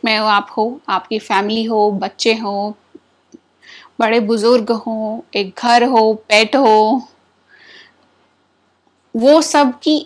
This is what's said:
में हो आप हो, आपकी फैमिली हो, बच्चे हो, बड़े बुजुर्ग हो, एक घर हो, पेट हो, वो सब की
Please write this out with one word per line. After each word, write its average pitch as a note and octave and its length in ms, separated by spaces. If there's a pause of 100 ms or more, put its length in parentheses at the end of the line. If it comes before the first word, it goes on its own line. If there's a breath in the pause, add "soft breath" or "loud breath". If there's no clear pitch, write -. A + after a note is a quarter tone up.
में A3 120
हो G#3+ 100
आप G#3 200 (100)
हो, A#3+ 220 (100)
आपकी G3+ 300
फैमिली G#3+ 440
हो, G#3+ 280
बच्चे G3 420
हो, G#3 420 (1200 loud breath)
बड़े A3+ 200
बुजुर्ग A3+ 520
हो, A3 540 (100)
एक G3 240
घर A#3+ 240
हो, A3+ 300 (160)
पेट A3 260
हो, A3 520 (2000 soft breath)
वो C#4 260
सब C#4+ 380
की D4+ 260